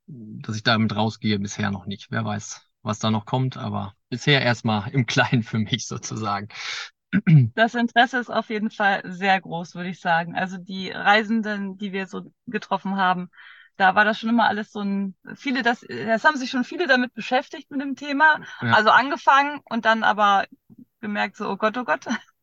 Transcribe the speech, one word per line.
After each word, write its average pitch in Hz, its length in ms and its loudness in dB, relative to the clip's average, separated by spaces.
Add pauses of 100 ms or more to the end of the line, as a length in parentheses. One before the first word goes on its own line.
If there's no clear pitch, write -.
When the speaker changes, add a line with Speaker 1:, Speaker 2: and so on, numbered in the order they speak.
(100)
Speaker 1:
dass 113 460 -10
ich 110 60 -8
damit 110 320 2
rausgehe, 107 440 -2
bisher 101 320 -4
noch 95 160 -8
nicht. 98 240 -12
Wer 113 140 -4
weiß, 104 420 -8 (160)
was 107 160 -4
da 110 120 0
noch 110 160 -2
kommt, 131 300 -2
aber 104 380 -6 (140)
bisher 131 340 2
erstmal 110 480 0
im 131 160 0
Kleinen 120 360 2
für 110 160 -4
mich 110 280 -2
sozusagen. 107 600 -6 (640)
<clears throat> 147 440 6
Speaker 2:
Das 226 180 2
Interesse 240 440 2
ist 233 120 -4
auf 220 200 -2
jeden 214 200 -2
Fall 196 340 0
sehr 185 360 0
groß, 165 340 -10
würde 175 160 -8
ich 175 100 -12
sagen. 170 360 0
Also 185 200 -4
die 185 340 -10
Reisenden, 208 840 0
die 196 160 -8
wir 190 140 -4
so 190 260 -12 (140)
getroffen 196 500 -4
haben, 180 340 0 (460)
da 190 200 4
war 208 80 6
das 214 160 2
schon 226 80 -4
immer 233 180 4
alles 208 240 -2
so 208 100 -10
ein, 196 360 -4 (180)
viele 262 280 -4
das, 233 260 0
das 226 360 -2
haben 302 120 4
sich 247 140 -6
schon 254 120 -2
viele 339 240 -4
damit 254 260 2
beschäftigt 269 580 -4
mit 277 100 -6
dem 277 160 -6
Thema. 294 440 2 (220)
Speaker 1:
Ja. - 100 0
Speaker 2:
Also 214 180 6
angefangen 285 760 4
und 226 200 -6
dann 220 200 2
aber 202 420 4 (540)
gemerkt 208 360 -4
so, 214 120 -6
„Oh 196 80 -4
Gott, 214 200 0
oh 247 80 -4
Gott, 302 220 -4 (360)